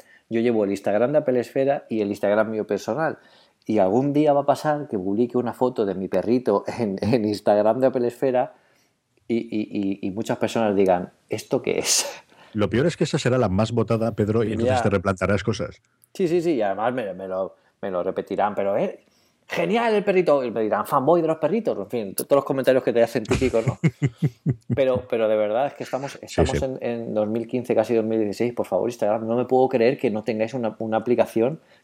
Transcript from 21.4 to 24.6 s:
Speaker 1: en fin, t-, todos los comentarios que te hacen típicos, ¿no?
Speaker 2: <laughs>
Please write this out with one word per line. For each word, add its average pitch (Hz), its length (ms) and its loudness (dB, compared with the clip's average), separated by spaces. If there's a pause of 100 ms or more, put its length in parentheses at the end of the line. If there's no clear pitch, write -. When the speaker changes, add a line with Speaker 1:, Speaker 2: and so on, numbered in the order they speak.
Speaker 1:
en 98 140 -8
fin, 104 240 -6
t-, - 80 -4
todos - 160 2
los 139 60 0
comentarios 131 400 2
que 127 80 0
te 117 100 4
hacen 113 220 0
típicos, 117 420 0
¿no? - 160 -2
Speaker 2:
<laughs> - 960 -2